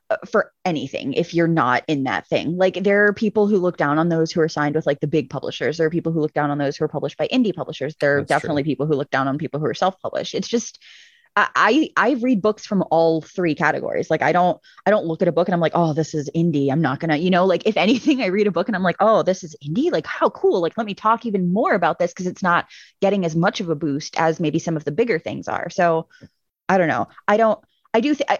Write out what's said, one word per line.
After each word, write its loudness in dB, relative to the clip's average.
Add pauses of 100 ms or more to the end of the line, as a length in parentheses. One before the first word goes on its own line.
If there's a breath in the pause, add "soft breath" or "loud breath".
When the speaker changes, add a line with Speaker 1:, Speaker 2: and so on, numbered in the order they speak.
Speaker 1:
uh, -2 (120)
for 0 (120)
anything -4
if -2
you're 2
not 2
in 0
that -4
thing. -2
Like, 2
there 4
are 2
people 0
who 2
look -2
down 2
on 2
those 0
who 0
are 2
signed -2
with, -2
like, 0
the -2
big -2
publishers. -4
There 2
are -6
people -2
who 0
look -2
down 0
on -4
those -2
who -2
are -2
published -6
by -2
indie 0
publishers. -8
There 2
are 0
Speaker 2:
That's -4
true. 2
Speaker 1:
definitely -2
people -2
who 0
look -4
down 0
on -2
people -6
who -2
are -2
self-published. -4
It's -4
just, -4 (580 loud breath)
I, 2
I, 2
I 2
read 0
books -2
from 0
all 4
three -2
categories. -2
Like, 0
I 2
don't, 2 (280 soft breath)
I 2
don't 2
look -4
at 2
a 2
book 0
and -2
I'm 0
like, 2
"Oh, 2
this -2
is -4
indie. 2
I'm 2
not 0
gonna," 0
you 0
know, 4
like, 0
if 2
anything, 2
I 0
read 2
a 0
book -2
and -2
I'm 0
like, 2
"Oh, 4
this 0
is -16
indie? -2
Like, 0
how 0
cool. 2
Like, -2
let -4
me -8
talk -2
even 0
more 2
about 2
this," -2
'cause -8
it's -8
not 2 (340 loud breath)
getting 2
as -2
much 0
of -4
a -2
boost -6
as 0
maybe 0
some -2
of -10
the -4
bigger 0
things -10
are. -6
So 0 (600 loud breath)
I 4
don't 2
know. -2 (180 loud breath)
I 4
don't, 2 (340)
I 2
do, 0
th-, -2
I, 0